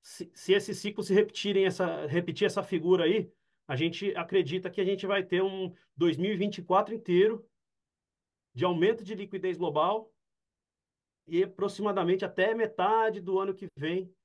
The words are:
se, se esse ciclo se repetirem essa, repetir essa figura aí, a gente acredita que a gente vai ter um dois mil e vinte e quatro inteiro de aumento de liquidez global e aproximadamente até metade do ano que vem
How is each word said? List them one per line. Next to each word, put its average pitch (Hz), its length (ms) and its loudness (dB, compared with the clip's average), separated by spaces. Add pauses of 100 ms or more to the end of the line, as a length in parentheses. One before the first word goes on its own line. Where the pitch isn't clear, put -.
se, - 320 -14
se - 200 0
esse 208 200 2
ciclo 208 300 -6
se 190 100 -2
repetirem 196 540 2
essa, 170 400 -2
repetir 170 400 0
essa 196 160 -2
figura 175 420 2
aí, 196 240 2 (380)
a 143 80 -4
gente 170 400 -2
acredita 180 560 0
que 190 100 -6
a 190 40 2
gente 196 200 -2
vai 196 200 0
ter 185 180 0
um 190 300 -4 (240)
dois 160 200 2
mil 185 160 0
e 208 40 -2
vinte 202 220 -2
e 180 40 -12
quatro 202 320 2
inteiro 220 500 2 (1080)
de 127 100 -2
aumento 185 380 2
de 196 140 -10
liquidez 185 400 -6
global 165 560 0 (1160)
e 170 160 2
aproximadamente 190 800 0
até 190 300 0
metade 220 680 0
do 185 180 -2
ano 196 160 -2
que 190 220 -14
vem 175 360 -4 (120)